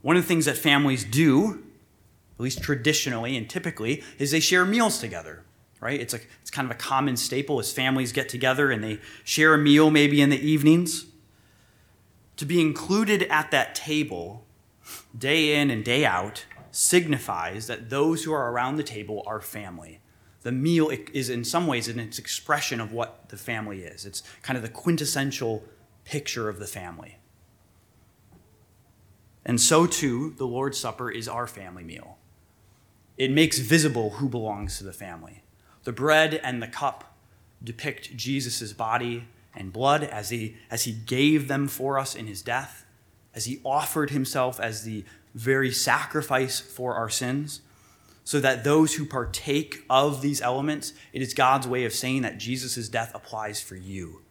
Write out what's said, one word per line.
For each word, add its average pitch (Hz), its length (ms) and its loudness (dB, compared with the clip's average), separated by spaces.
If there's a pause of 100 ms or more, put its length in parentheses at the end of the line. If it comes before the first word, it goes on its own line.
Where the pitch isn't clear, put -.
One 160 140 4
of 180 80 6
the - 20 -4
things 160 200 2
that 135 120 0
families 143 460 4
do, 151 580 4 (720)
at 117 80 -8
least 127 180 -4
traditionally 131 760 0
and 110 120 -6
typically, 151 540 -4 (160)
is 139 140 0
they 160 80 4
share 180 240 6
meals 214 340 2
together, 85 460 -10 (340)
right? 123 220 -4
It's 117 140 -6
a, 113 40 -8 (240)
it's - 80 -14
kind 135 180 -4
of 117 80 -4
a - 40 -18
common 135 360 0
staple 139 440 -2
as 139 120 -4
families 131 380 0
get 131 180 -2
together 131 440 2
and 107 100 -2
they 107 160 -6 (240)
share 156 320 6
a 147 40 6
meal 147 300 8
maybe 147 320 6
in 143 100 8
the 135 140 2
evenings. 156 600 6 (1300)
To 147 60 -6
be 170 160 2
included 196 680 2
at 151 220 2
that 131 240 2
table 113 680 -4 (720)
day 147 440 2
in 139 100 4
and 110 140 -2
day 127 200 2
out 95 400 -2 (280)
signifies 113 960 0
that 117 200 -10
those 156 360 0
who 160 80 -4
are 131 180 -2
around 127 280 -2
the 147 40 -4
table 107 460 -8
are 107 120 -6
family. 87 600 -14 (420)
The 120 100 -4
meal 156 400 2
i-, 123 200 -8
is 127 160 -4
in 120 140 -4
some 170 240 0
ways 117 220 0
an 117 100 -6
expression - 800 -4
of 107 120 -8
what - 380 -8
the 107 60 -18
family 104 460 -8
is. 85 240 -16
It's - 160 -10 (200)
kind 131 140 -4
of 113 60 -6
the 113 60 -8
quintessential 135 960 -2 (400)
picture 123 440 -6
of 95 120 -8
the 98 60 -10
family. 87 520 -14 (2250)
And 120 160 0
so 160 260 6
too, 147 520 -2
the 135 80 -4
Lord's 131 320 -4
Supper 120 320 -8
is 113 160 -8
our 117 220 -6
family 92 340 -16
meal. 80 360 -16 (1000)
It 135 160 0
makes 156 260 4
visible 120 520 4
who 135 180 -4
belongs 107 500 -6
to 98 60 -14
the 95 80 -12
family. 85 500 -16 (400)
The 120 100 -8
bread 156 520 4
and 123 180 -4
the 113 60 -10
cup - 480 -6 (460)
depict 123 540 -10
Jesus' 120 560 -4
body 120 540 -2 (280)
and 95 180 -12
blood 139 320 4
as 107 260 -8
he, 110 260 -6 (140)
as 117 140 -2
he - 80 -4
gave 135 560 2
them 139 180 0
for 135 320 -2
us 135 160 -4
in 107 140 -10
his 98 140 -12
death, 131 440 -6 (480)
as 113 120 -6
he 135 180 -8
offered 143 460 0
himself 127 500 -2
as 110 240 -6
the 110 200 -8 (300)
very 127 380 2
sacrifice 131 880 0
for 123 340 -8
our 113 160 -4
sins, 139 500 -4 (640)
so 143 160 0
that 131 220 2
those 151 340 6
who 147 100 -4
partake 139 840 -4
of 135 320 4
these 143 220 -2
elements, 135 500 -2 (220)
it 131 80 -4
is 120 100 -6
God's 131 340 4
way 123 200 0
of 107 80 -4
saying 131 280 -2
that 104 140 -6
Jesus' 120 540 -6
death 117 240 -4
applies 107 480 -8
for - 120 -14
you. 92 460 -12 (100)